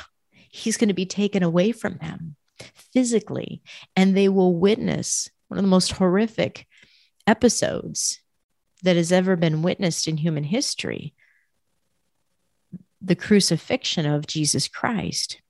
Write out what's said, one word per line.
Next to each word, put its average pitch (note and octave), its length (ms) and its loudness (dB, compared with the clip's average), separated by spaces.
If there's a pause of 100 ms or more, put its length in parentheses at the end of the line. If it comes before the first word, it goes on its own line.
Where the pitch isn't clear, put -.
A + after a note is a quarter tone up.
(500)
he's - 280 -4
gonna G#3 160 -4
be F#3 120 -4
taken G3 380 -2
away F3 300 2
from F#3 240 -8
them D#3+ 400 -12 (560)
physically, A#3 680 -2 (360)
and F#3+ 180 6
they G3 140 4
will F#3 260 4
witness - 760 0 (200)
one - 80 -8
of F#3 60 0
the G3+ 60 2
most F#3 240 4
horrific G3 720 0 (600)
episodes - 920 0 (640)
that F3+ 140 4
has E3+ 140 0
ever F#3 240 4
been D#3+ 280 0
witnessed F3+ 440 -2
in D#3+ 100 -2
human D3+ 260 -2
history, D#3+ 720 -6 (1900)
the F3+ 140 0
crucifixion - 920 0
of D3 220 0
Jesus D3 400 -2
Christ. - 720 -4 (100)